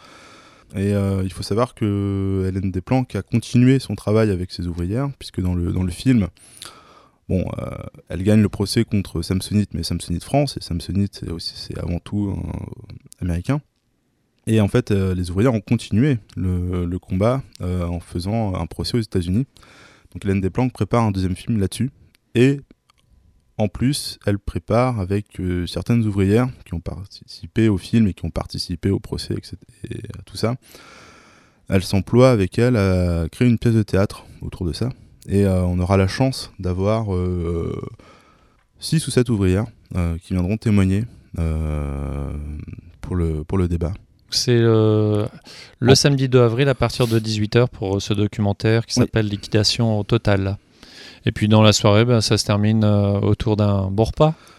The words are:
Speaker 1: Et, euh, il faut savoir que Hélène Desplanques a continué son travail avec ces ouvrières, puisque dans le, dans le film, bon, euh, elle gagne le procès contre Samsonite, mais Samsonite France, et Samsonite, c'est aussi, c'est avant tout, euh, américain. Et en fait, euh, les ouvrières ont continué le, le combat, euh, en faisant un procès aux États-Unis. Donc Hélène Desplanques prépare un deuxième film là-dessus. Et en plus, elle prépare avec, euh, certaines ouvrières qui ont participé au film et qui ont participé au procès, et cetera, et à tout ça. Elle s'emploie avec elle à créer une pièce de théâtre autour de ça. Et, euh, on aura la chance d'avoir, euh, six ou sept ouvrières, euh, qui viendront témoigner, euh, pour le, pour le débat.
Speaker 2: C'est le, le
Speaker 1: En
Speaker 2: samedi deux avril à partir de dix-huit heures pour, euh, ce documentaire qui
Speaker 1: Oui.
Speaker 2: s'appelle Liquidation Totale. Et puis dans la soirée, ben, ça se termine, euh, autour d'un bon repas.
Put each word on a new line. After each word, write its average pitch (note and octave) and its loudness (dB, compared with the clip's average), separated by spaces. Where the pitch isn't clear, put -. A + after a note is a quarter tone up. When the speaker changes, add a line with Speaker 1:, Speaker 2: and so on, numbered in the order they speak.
Speaker 1:
Et, G2+ 0
euh, G2 0
il F#2+ -4
faut - -10
savoir A2+ -2
que G2 -2
Hélène F#2+ -4
Desplanques B2 -2
a G2+ -4
continué B2 4
son B2+ -8
travail G#2+ 2
avec F2+ -4
ces - -8
ouvrières, F2+ -4
puisque - -10
dans F2+ 0
le, F2 0
dans F#2 -2
le F2+ -2
film, G#2+ 2
bon, F2+ 0
euh, B1 -8
elle F2 -6
gagne G#2+ 6
le G2+ 4
procès G#2+ -2
contre F#2 -4
Samsonite, G2 -2
mais E2+ -4
Samsonite E2+ -6
France, C#3+ -2
et - -10
Samsonite, F2+ -4
c'est - -10
aussi, - -10
c'est - -12
avant E2+ -6
tout, G2+ -4
euh, F2+ -6
américain. F2+ -2
Et A2 2
en G2+ 4
fait, B2 0
euh, F#2+ 0
les F2 -4
ouvrières A2 2
ont G#2 -2
continué A#2+ 0
le, F2+ -2
le F2 -4
combat, A2+ 0
euh, F2+ -2
en F2 -6
faisant G2+ -4
un F2 -4
procès - -6
aux A#2+ 0
États-Unis. F#2+ -2
Donc - -12
Hélène G2 0
Desplanques A#2 -2
prépare A#2 0
un A2 2
deuxième F#2 -2
film A2+ -4
là-dessus. G#2 -2
Et C#3 4
en G#2+ 0
plus, - -4
elle G#2 2
prépare A#2+ -2
avec, G2 -4
euh, F2+ -2
certaines A#2 0
ouvrières G#2 2
qui - -8
ont E2+ -6
participé F#2 -4
au G2+ 2
film A2+ 2
et F2+ -2
qui - -10
ont E2+ -6
participé - -4
au F#2+ 0
procès, - -8
et G#2 -6
cetera, - -18
et - -12
à - -18
tout - -20
ça. A2+ -2
Elle F#2+ 2
s'emploie A#2 4
avec G#2 2
elle B2 4
à F2+ 2
créer - 2
une A#2 4
pièce A#2 0
de A2+ 4
théâtre - -2
autour - -8
de D#2 -2
ça. - -4
Et, G2 2
euh, F#2 2
on F2+ 0
aura F#2 2
la F#2+ 4
chance C3 -2
d'avoir, F#2+ -2
euh, F2 -2
six - -2
ou - -6
sept B2 2
ouvrières, G2 2
euh, E2+ -2
qui - -8
viendront F#2 0
témoigner, G2+ 2
euh, C#2+ -4
pour - -6
le, D#2+ 0
pour F#2+ -4
le F2+ 2
débat. E2 -2
Speaker 2:
C'est - 2
le, G#2+ 4
le B2+ 6
Speaker 1:
En C3+ 8
Speaker 2:
samedi C3+ 4
deux B2+ 6
avril A#2+ 4
à C3+ 4
partir A#2+ 0
de A2+ 2
dix-huit G#2+ 0
heures A#2+ 4
pour, G2 -2
euh, - -2
ce - -2
documentaire G#2 0
qui - -2
Speaker 1:
Oui. B2 4
Speaker 2:
s'appelle A2 0
Liquidation G#2 0
Totale. G2+ 0
Et A2+ 2
puis - 0
dans G#2+ 8
la G#2+ 8
soirée, G#2+ 4
ben, A#2+ 4
ça G#2+ 2
se - -4
termine, G#2+ 2
euh, G2+ 2
autour G#2 0
d'un G2+ 2
bon G2+ 0
repas. D#3 2